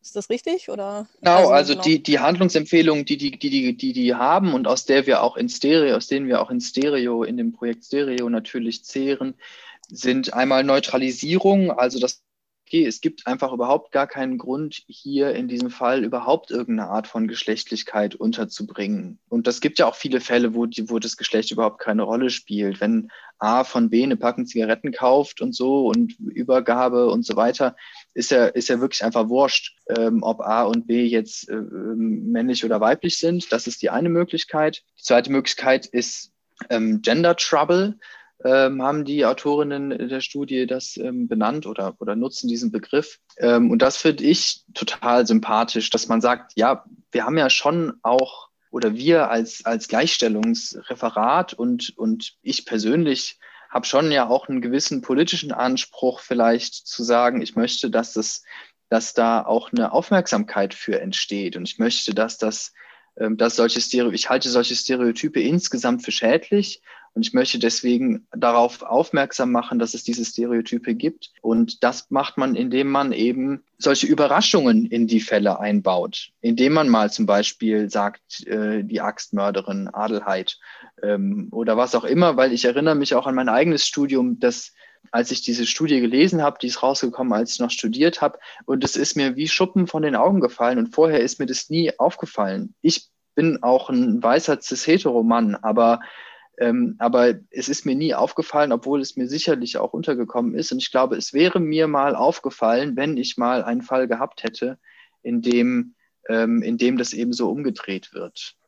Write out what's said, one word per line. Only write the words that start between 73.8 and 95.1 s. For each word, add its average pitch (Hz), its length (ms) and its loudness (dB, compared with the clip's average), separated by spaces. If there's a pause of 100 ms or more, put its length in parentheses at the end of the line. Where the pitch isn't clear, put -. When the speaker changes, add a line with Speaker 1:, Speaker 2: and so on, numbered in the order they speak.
Speaker 2:
Überraschungen 147 800 4
in 117 220 0
die 110 120 4
Fälle 104 380 0
einbaut, 95 720 -2 (120)
indem 123 320 2
man 156 140 4
mal 110 220 4
zum 113 160 -2
Beispiel 104 640 0
sagt, - 560 -6
äh, 107 380 -4
die 107 160 -4
Axtmörderin 98 880 -4
Adelheid, 101 720 -4 (420)
ähm, 101 480 -2
oder 113 260 -2
was 123 200 0
auch 113 80 0
immer, 156 320 2
weil 131 160 4
ich 120 140 0
erinnere 143 280 2
mich 139 200 0
auch 123 120 0
an 135 80 -2
mein 127 140 0
eigenes 143 360 2
Studium, 131 540 0
dass - 340 -2 (380)
als 120 200 -2
ich 127 120 -4
diese 120 240 -2
Studie 151 340 0
gelesen 151 420 4
hab, 143 160 0
die - 80 -6
ist - 160 -6
rausgekommen, 131 500 0
als 113 220 -2
ich - 60 -6
noch 120 100 -2
studiert 131 500 0
hab, 147 180 0 (260)
und 131 200 -2
es - 120 -4
ist - 200 -2
mir 135 200 0
wie 156 120 -4
Schuppen 185 380 0
von 156 160 -4
den 143 140 0
Augen 175 240 4
gefallen 123 380 0
und 117 160 -2
vorher 156 260 4
ist - 180 -2
mir 139 80 -4
das - 240 -6
nie 160 280 0
aufgefallen. 104 840 -2
Ich - 260 0 (260)
bin 151 280 2
auch 123 280 2
ein 123 320 2
weißer 135 380 2
Cis-Hetero-Mann, 117 920 2